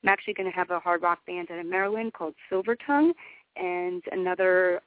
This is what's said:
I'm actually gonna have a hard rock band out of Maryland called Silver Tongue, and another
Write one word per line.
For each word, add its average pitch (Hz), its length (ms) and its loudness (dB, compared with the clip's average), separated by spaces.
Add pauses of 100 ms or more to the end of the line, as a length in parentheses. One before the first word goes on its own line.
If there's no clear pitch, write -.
I'm 196 80 2
actually 202 240 0
gonna 190 160 -4
have 175 220 -2
a 175 80 -2
hard 175 240 0
rock 170 240 0
band 175 240 -8
out 170 80 -8
of 170 80 -8
Maryland 208 460 -2
called 160 200 -6 (160)
Silver 190 260 0
Tongue, 294 380 2 (420)
and 180 560 -4
another 185 760 2